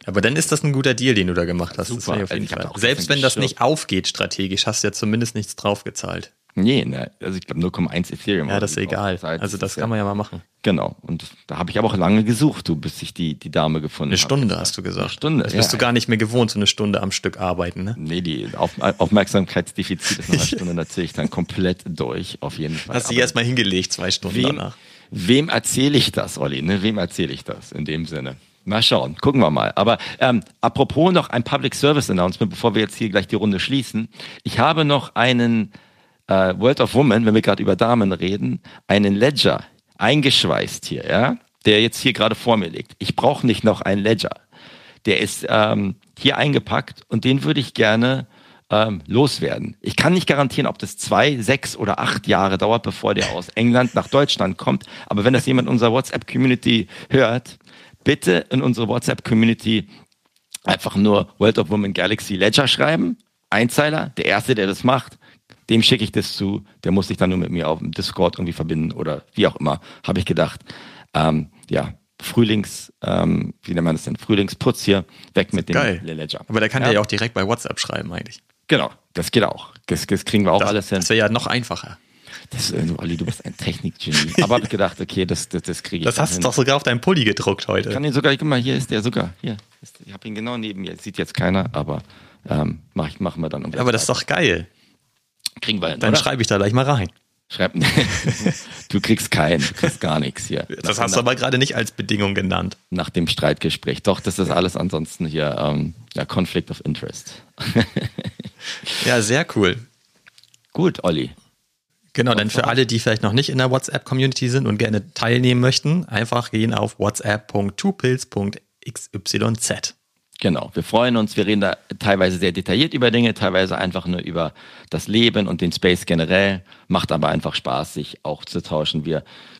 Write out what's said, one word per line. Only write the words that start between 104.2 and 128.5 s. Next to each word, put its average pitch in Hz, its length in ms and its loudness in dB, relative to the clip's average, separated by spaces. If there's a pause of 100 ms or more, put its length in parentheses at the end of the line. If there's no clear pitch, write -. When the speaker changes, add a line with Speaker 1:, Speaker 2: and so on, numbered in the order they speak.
Speaker 2:
das - 180 -6
ist 87 120 0
alles 87 260 0
ansonsten 80 500 -4
hier, 76 320 -2
ähm, 76 360 -2 (200)
ja, 71 100 -4
Conflict 95 460 -4
of 147 140 -10
Interest. - 580 -8 (160)
<laughs> - 160 -4 (1300)
Speaker 1:
Ja, 120 160 4
sehr 123 240 0 (100)
cool. 98 220 4 (960)
Speaker 2:
Gut, - 300 0
Olli. 76 260 0 (840)
Speaker 1:
Genau, 123 200 2
Speaker 2:
Und 110 80 2
Speaker 1:
denn 107 100 0
für - 60 -4
Speaker 2:
sonst? 117 120 2
Speaker 1:
alle, 120 180 4
die 117 120 0
vielleicht 110 240 0
noch 104 100 2
nicht 135 160 2
in 139 100 -2
der 127 120 4
WhatsApp-Community 131 800 0
sind 131 160 0
und 107 100 0
gerne 107 380 0
teilnehmen 123 480 4
möchten, 147 420 2
einfach 117 460 -2
gehen 110 240 2
auf 107 240 -2
whatsapp 104 500 0
punkt 101 300 -2
two 196 140 0
pills 131 340 -2
punkt 101 340 -4 (240)
x - 300 -14
y 110 420 -2
z. - 380 -6 (460)
Speaker 2:
Genau, 85 340 -2
wir 85 80 -4
freuen 120 340 2
uns, 107 220 0
wir 98 80 2
reden 104 160 2
da 98 140 0 (220)
teilweise 95 400 4
sehr 90 140 0
detailliert 95 420 0
über 123 160 4
Dinge, 117 240 4
teilweise 92 440 0
einfach 92 280 -4
nur 90 140 -2
über 82 320 -4 (380)
das 78 180 -6
Leben 110 380 4
und 90 160 -2
den 87 100 0
Space 90 340 0
generell. 92 560 2 (260)
Macht - 240 0
aber 76 180 0
einfach 78 240 -2
Spaß, 65 400 -4
sich - 300 -10
auch 76 200 -8
zu - 180 -8